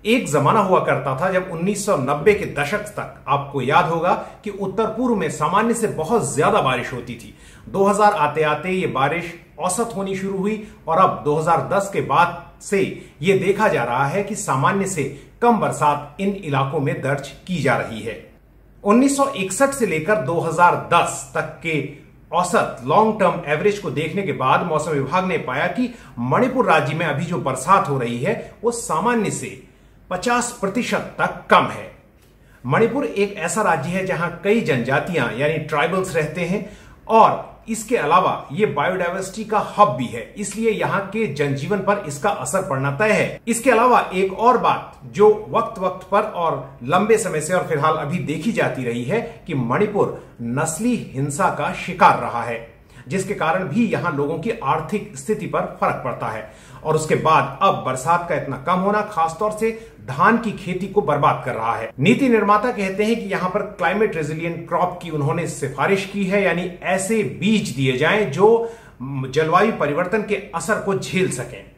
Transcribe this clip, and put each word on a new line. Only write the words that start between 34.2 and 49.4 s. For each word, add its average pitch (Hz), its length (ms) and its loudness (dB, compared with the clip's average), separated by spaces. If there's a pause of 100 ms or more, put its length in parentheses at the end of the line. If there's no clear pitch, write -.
कई 214 160 4
जनजातियां, 131 760 0
यानी 151 240 0
ट्राइबल्स, 165 580 0
रहते 160 240 -2
हैं 190 380 -4 (300)
और - 460 4 (140)
इसके 226 280 -2
अलावा 156 560 2
ये 196 140 2
बायोडायवर्सिटी 185 840 -2
का - 280 -2
हब 208 100 8
भी 131 180 -2
है, 110 300 -10
इसलिए 220 340 -2
यहाँ 175 300 0
के 202 340 -4
जनजीवन 143 440 -2
पर 190 280 0
इसका - 240 -2
असर 180 320 -2
पड़ना 139 280 -2
तय 208 220 2
है। - 360 0
इसके 233 220 2
अलावा 233 440 4
एक 190 240 0
और 226 200 6
बात - 460 0
जो 196 460 4
वक्त 214 280 -2
वक्त - 320 -4
पर 208 120 4
और 156 640 -4
लंबे 208 340 4
समय 160 220 -2
से 175 140 -2
और 165 120 0
फिलहाल 156 280 0
अभी 156 240 -4
देखी 156 340 -2
जाती 135 320 -2
रही 120 200 -4
है 196 420 -4